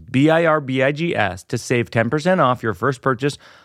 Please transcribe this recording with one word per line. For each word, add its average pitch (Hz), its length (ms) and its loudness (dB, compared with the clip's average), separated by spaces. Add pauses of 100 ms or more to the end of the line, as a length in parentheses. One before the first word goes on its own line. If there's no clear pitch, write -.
(120)
B 143 200 4
I 165 160 2
R 156 120 2
B 131 220 -4
I 135 100 2
G 156 240 -4
S, 95 280 -2
to 123 160 -6
save 120 320 -2
ten 113 180 0
percent 160 320 0
off 127 220 0
your 110 100 -2
first 127 300 -4
purchase 135 340 -2 (280)